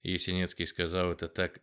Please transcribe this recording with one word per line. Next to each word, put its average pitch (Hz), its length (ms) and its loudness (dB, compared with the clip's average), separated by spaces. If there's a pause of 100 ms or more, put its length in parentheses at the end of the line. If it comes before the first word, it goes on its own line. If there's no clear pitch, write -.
Есенинский 90 640 0
сказал 90 460 2
это 85 160 -4
так - 340 -2